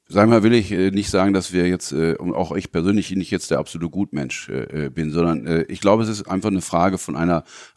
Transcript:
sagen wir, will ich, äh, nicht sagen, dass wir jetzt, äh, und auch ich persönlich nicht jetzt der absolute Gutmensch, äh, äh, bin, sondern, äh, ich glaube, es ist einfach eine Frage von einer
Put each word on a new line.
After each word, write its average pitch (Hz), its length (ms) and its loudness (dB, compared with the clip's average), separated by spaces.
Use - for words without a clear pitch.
sagen 104 240 4
wir, 110 120 6
will 113 100 6
ich, 104 180 2
äh, 95 200 2
nicht 101 180 -2
sagen, 98 240 2
dass 92 180 -2
wir 90 160 2
jetzt, 90 240 -2
äh, 80 240 0
und 87 180 -4
auch 87 220 -4
ich 95 160 -6
persönlich 92 400 0
nicht 95 200 -4
jetzt 92 200 -4
der 69 80 2
absolute 82 300 -6
Gutmensch, 76 600 -6
äh, 67 360 -6
äh, 67 40 -6
bin, 78 220 -4
sondern, 80 360 0
äh, 82 160 0
ich - 180 -10
glaube, 107 220 4
es 110 60 -2
ist 104 200 -8
einfach 95 200 -2
eine 90 120 0
Frage 92 360 0
von - 180 -10
einer 85 280 0